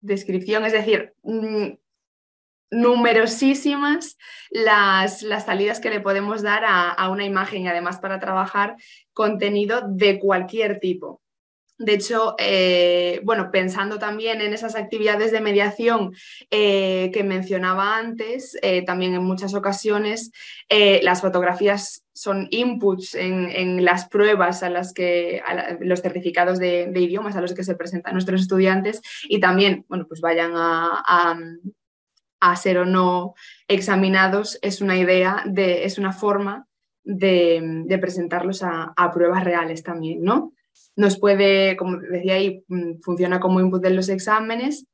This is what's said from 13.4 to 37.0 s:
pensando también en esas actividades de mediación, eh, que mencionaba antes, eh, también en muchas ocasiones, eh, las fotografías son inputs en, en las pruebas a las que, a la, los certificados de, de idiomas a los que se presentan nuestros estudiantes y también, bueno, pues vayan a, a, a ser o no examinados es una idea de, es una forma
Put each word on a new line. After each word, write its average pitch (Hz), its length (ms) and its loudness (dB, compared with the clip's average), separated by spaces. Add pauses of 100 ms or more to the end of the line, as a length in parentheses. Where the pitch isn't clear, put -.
pensando 196 480 -2
también 214 420 -6
en 208 140 -2
esas 220 220 -8
actividades 214 540 0
de 220 120 0
mediación, 208 720 0 (360)
eh, 190 600 2
que 202 100 -2
mencionaba 190 760 0
antes, 226 640 -8
eh, 185 200 2
también 180 320 -2
en 180 80 -2
muchas 185 300 -2
ocasiones, 208 800 -2 (380)
eh, 202 320 6
las 185 180 2
fotografías 185 840 0 (120)
son 196 360 -4
inputs 208 640 -2
en, 185 360 -2
en 185 340 -2
las 185 240 2
pruebas 202 540 2
a 180 80 -2
las 180 240 -4
que, 175 500 -2
a - 100 -6
la, 175 260 -6
los 180 200 0
certificados 180 580 0
de, 175 320 0
de 180 100 0
idiomas 196 360 -2
a 180 60 -4
los 175 100 -4
que 180 100 -8
se 185 120 -4
presentan 180 400 -8
nuestros 185 260 0
estudiantes 190 640 2 (260)
y 202 100 0
también, 185 500 4
bueno, 180 200 -6
pues 160 140 -12
vayan 170 340 0
a, 165 500 0
a, 170 320 2 (1000)
a 180 160 4
ser 185 220 2
o 180 60 2
no 180 500 0 (340)
examinados 190 960 2
es 196 180 -4
una 190 180 2
idea 185 480 4
de, 185 380 0
es 190 140 -4
una 190 140 -2
forma 202 540 -2 (380)